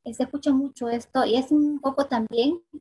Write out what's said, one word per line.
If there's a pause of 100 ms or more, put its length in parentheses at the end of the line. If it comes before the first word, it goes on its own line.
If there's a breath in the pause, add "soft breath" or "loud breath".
eh,
se
escucha
mucho
esto
y
es
un
poco
también, (180)